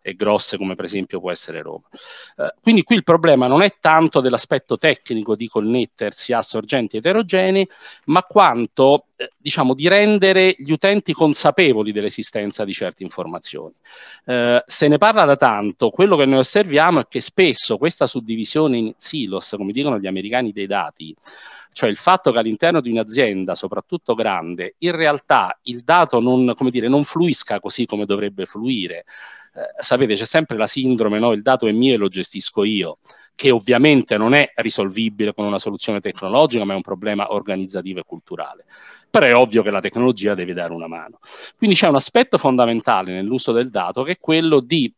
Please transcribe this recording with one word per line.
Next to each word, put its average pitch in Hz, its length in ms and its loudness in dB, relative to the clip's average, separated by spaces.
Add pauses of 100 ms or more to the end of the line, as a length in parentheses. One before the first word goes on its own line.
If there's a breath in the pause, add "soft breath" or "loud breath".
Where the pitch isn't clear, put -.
e 95 140 -12
grosse 104 420 -2
come 95 180 -6
per 90 100 -10
esempio 92 360 -8
può 92 100 -8
essere 82 320 -10
Roma. 78 220 -14 (520 loud breath)
Eh, - 240 -6
quindi 226 220 4
qui 233 140 2
il 185 80 -2
problema 160 420 4
non 139 160 4
è 202 80 4 (100)
tanto 160 400 4
dell'aspetto 127 580 -2
tecnico 113 580 -2
di 113 100 -8
connettersi 110 840 -4
a 117 100 0
sorgenti 113 540 -4
eterogenee, 190 680 0 (400 loud breath)
ma 170 160 2
quanto, 139 840 4 (100)
eh, - 200 -12
diciamo, 135 380 -2
di 147 140 0
rendere 190 680 4
gli 139 140 -4
utenti 196 400 0
consapevoli 143 800 2
dell'esistenza 104 720 -6
di 98 80 -8
certe 92 300 -8
informazioni. 85 720 -12 (500 loud breath)
Eh, 120 420 2
se - 220 0
ne 147 100 4
parla 214 260 4
da 143 120 4
tanto, 107 540 0
quello 190 260 4
che 143 80 4
noi 135 140 4
osserviamo 160 640 2
è 117 80 -6
che 123 120 -6
spesso 127 560 0
questa 143 300 -2
suddivisione 117 680 -2
in 110 200 -2
silos, 101 600 -8
come 101 160 -6
dicono 135 260 -2
gli 98 80 -6
americani, 104 460 -4
dei 101 140 -6
dati, 78 480 -6 (580 loud breath)
cioè - 160 -2
il 104 80 -2
fatto 180 360 0
che 113 60 2
all'interno 131 420 0
di 120 100 -6
un'azienda, 107 640 -2
soprattutto - 600 -6
grande, 90 640 -6
in 170 160 -2
realtà 147 680 0
il 120 200 -12
dato 160 380 2
non, 123 340 2
come 131 160 -2
dire, 120 180 -2
non 143 140 2
fluisca 156 580 -2
così 110 260 -6
come 104 180 -6
dovrebbe 98 400 -4
fluire. 101 600 -6 (500 loud breath)
Eh, - 280 -14
sapete, 123 320 2
c'è 107 120 -4
sempre 160 300 -2
la 107 100 -2
sindrome, 113 520 0
no? 117 140 2
"Il 104 100 -2
dato 127 240 0
è 107 60 0
mio 123 220 2
e - 20 0
lo 101 120 0
gestisco 95 560 -6
io", 95 340 -4 (360 soft breath)
che 139 160 2
ovviamente 120 680 2
non 113 160 2
è 147 220 2
risolvibile 104 760 -4
con 104 140 -6
una 101 120 -4
soluzione 101 420 -6
tecnologica, 110 640 0
ma 101 100 -4
è - 20 -4
un 90 60 -6
problema 101 500 -6
organizzativo 95 680 -6
e - 40 -14
culturale. 82 600 -14 (440 loud breath)
Però 202 160 2
è 120 100 4
ovvio 113 280 4
che 101 80 0
la 98 100 -2
tecnologia 104 540 -2
deve 90 180 -8
dare 85 200 -6
una 82 160 -12
mano. 82 300 -16 (380 loud breath)
Quindi 202 200 2
c'è 170 120 4
un 143 80 4
aspetto - 420 0
fondamentale 117 760 0
nell'uso 110 400 -4
del 120 180 0
dato, 95 320 -4
che 156 100 -6
è 180 60 -6
quello 160 420 2
di 123 380 -2